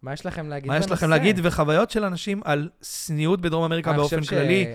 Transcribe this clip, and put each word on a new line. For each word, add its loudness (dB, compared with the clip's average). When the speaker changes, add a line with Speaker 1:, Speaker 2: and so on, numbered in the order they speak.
Speaker 1:
מה -10
יש -10
לכם -8
להגיד -8
Speaker 2:
מה 0
יש 2
לכם -4
Speaker 1:
בנושא? 0
Speaker 2:
להגיד, 4
וחוויות 2
של -2
אנשים -4
על -2
צניעות -2
בדרום 0
אמריקה 0
Speaker 1:
אני 2
Speaker 2:
באופן 0
Speaker 1:
חושב -2
ש- 2
Speaker 2:
כללי, 2